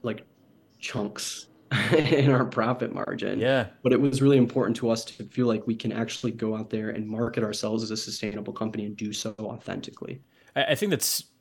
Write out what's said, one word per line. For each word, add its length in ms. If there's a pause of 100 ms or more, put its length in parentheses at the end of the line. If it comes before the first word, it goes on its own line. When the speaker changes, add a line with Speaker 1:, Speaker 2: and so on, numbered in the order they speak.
Speaker 1:
like, 240 (540)
chunks 640 (240)
<laughs> 260
in 340
our 140
profit 480
margin. 460
Speaker 2:
Yeah. 300 (160)
Speaker 1:
But 80
it 80
was 200
really 160
important 420
to 120
us 140
to 200
feel 220
like 200
we 100
can 160
actually 400
go 240
out 140
there 200
and 180
market 360
ourselves 400
as 80
a 40
sustainable 560
company 340
and 100
do 160
so 260
authentically. 840 (360)
Speaker 2:
I, 80
I 100
think 160
that's 340 (160)